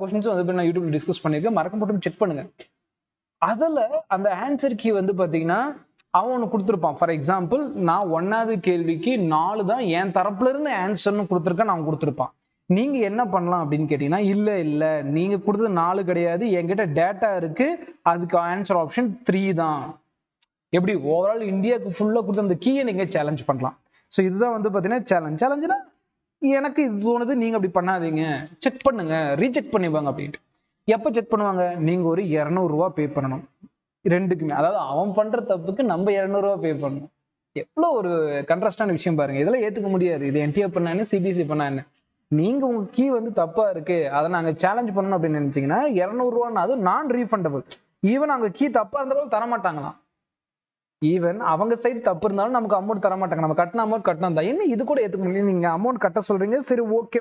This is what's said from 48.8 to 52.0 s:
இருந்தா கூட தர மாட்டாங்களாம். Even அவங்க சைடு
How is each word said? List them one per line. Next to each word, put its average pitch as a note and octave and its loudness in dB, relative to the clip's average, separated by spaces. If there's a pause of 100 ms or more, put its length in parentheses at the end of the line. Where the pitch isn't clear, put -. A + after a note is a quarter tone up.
இருந்தா C4+ -2
கூட C#4+ -2
தர A3 0
மாட்டாங்களாம். F3+ -4 (1080)
Even E3+ 2
அவங்க G#3 2
சைடு A#3 0